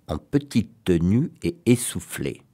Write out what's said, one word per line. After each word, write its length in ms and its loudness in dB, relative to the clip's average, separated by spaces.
en 100 -6
petite 540 -2
tenue 460 2
et 220 -4
essoufflée. 760 -2